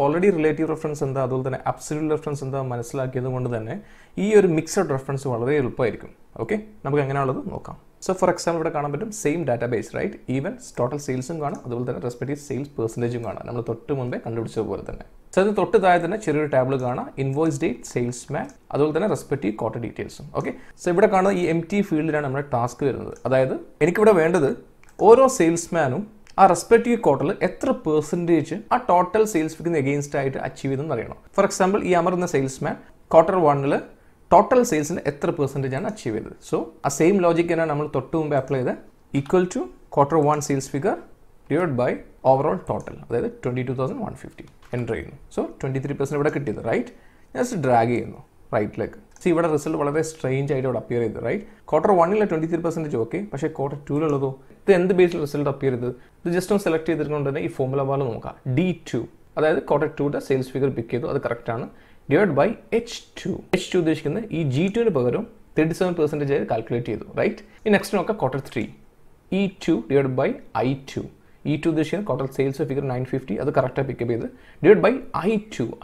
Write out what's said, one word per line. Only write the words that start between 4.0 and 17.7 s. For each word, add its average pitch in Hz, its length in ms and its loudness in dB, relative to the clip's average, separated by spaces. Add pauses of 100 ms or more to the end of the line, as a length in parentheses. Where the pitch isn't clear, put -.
ഈ - 20 0 (120)
ഒരു 190 180 8
മിക്സഡ് 160 380 0
റെഫറൻസ് 135 380 -4
വളരെ 120 300 0
എളുപ്പമായിരിക്കും. 113 480 -2 (320)
ഓക്കെ, 151 140 -2 (280)
നമുക്ക് 147 200 0
എങ്ങനെയാണുള്ളത് 139 360 -2 (140)
നോക്കാം. - 220 -12 (280)
So - 60 -4 (100)
for 180 120 4
example 170 280 -2
ഇവിടെ 160 160 -2
കാണാൻ 143 160 -2
പറ്റും 190 180 -6 (120)
സെയിം 151 260 0
ഡാറ്റാബേസ്, 123 480 -2
റൈറ്റ്? 170 220 -4 (180)
ഈവൻ 160 160 -4 (260)
ടോട്ടൽ 139 280 -2
സെയിൽസും 131 360 -6
കാണാം, 143 240 -6
അതുപോലെ 120 220 -4
തന്നെ 147 180 -6
റെസ്പെക്റ്റീവ് 131 400 -6
സെയിൽസ് 139 320 -6
പെർസെൻറ്റേജും 117 480 -2
കാണാം, - 220 -8
നമ്മൾ 120 220 -6
തൊട്ട് 117 280 -6
മുമ്പേ 127 280 -4
കണ്ടുപിടിച്ച 113 440 -4
പോലെ - 180 -6
തന്നെ. - 160 -10 (280)
So - 100 2
അതിന് 208 160 2
തൊട്ട് 180 260 2
താഴെ 180 200 6
തന്നെ 185 220 -2
ചെറിയൊരു 151 280 0
ടാബിൾ 131 200 2 (120)
കാണാം, 165 220 -4 (160)
ഇൻവോയ്സ് 143 400 0
ഡേറ്റ്, 233 200 -4 (100)